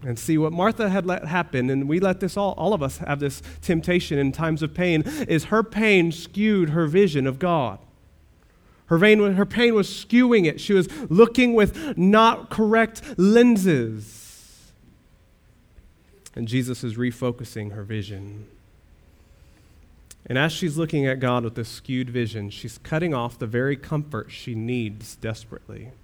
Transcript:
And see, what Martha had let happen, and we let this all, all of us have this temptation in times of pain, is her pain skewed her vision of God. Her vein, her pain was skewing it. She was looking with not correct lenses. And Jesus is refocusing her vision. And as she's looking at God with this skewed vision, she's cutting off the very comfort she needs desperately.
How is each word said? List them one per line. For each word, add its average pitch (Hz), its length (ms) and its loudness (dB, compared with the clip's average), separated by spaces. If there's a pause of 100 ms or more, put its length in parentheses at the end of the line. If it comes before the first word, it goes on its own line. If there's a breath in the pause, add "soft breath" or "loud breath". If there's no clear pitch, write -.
And 120 140 -6
see, 160 180 0
what 156 140 2
Martha 202 380 0
had 185 160 -2
let 180 200 -4
happen, 147 440 -2
and 135 180 -2
we 160 140 0
let 185 180 0
this 190 160 -4
all, 202 220 0
all 180 160 0
of 170 100 -2
us 135 140 -6
have 143 240 -6
this 143 200 -6 (200 loud breath)
temptation 175 580 0
in 135 140 0
times 160 280 -2
of 151 120 -6
pain, 175 280 0 (280 loud breath)
is 160 160 0
her 220 180 2
pain 208 480 2
skewed 196 600 0
her 160 160 2
vision 151 380 2
of 135 140 -4
God. 143 400 0 (1080 soft breath)
Her 165 100 4
vein, 208 380 6
her 196 100 2
pain 233 280 2
was 202 140 2
skewing 240 580 4
it. 147 140 0
She - 140 -2
was 185 160 4 (200 loud breath)
looking 233 440 6
with 233 440 0
not 220 520 4
correct 220 520 0 (140 loud breath)
lenses. 185 1600 2 (1600)
And 117 140 -8
Jesus 123 340 -4
is 113 140 -6
refocusing 120 720 -6
her 107 120 -12
vision. 101 640 -10 (1800 soft breath)
And 123 120 -4
as 156 140 0
she's 160 260 -6
looking 156 280 -2
at 131 160 -2
God 123 240 -2
with 113 100 -8
this 117 140 -8
skewed 127 400 -6
vision, 113 400 -6
she's - 280 -16
cutting 160 360 -4
off 120 260 -6
the 123 80 -6
very 131 300 -2
comfort 147 540 -6
she - 220 -12
needs 110 640 -6
desperately. 110 760 -14 (120)